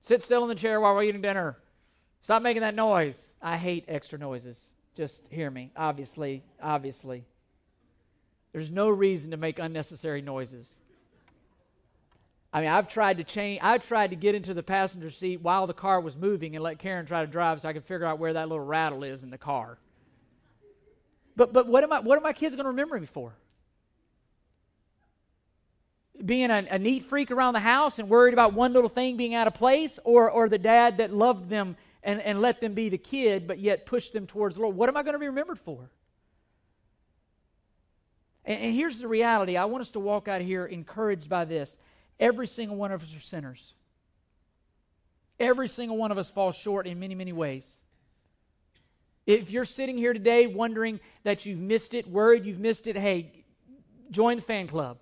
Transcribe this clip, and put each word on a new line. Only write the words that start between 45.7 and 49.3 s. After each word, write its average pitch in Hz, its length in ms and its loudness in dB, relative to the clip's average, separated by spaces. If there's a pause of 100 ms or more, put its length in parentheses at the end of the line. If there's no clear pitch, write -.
one 220 120 -2
of 202 60 -2
us 190 140 -6
falls 190 260 -2
short 196 300 -4
in 175 120 -10
many, 190 160 -10
many 185 200 -10
ways. 139 480 -8 (1400)
If 202 240 4